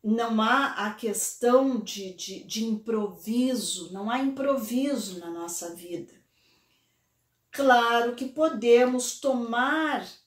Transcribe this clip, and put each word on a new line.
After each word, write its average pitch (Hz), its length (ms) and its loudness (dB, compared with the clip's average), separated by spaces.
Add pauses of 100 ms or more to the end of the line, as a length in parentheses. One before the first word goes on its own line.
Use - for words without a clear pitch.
não 226 380 2
há 233 460 0
a 214 60 -6
questão 240 840 2
de, 196 340 -10
de, 190 300 -12
de 220 220 -6
improviso, 214 1300 -2
não 196 180 -8
há 247 100 0
improviso 262 1000 -2
na 170 100 -12
nossa 170 460 -8
vida. 175 380 -12 (1400)
Claro 240 640 4
que 269 100 -6
podemos 254 920 4
tomar 262 880 -2 (200)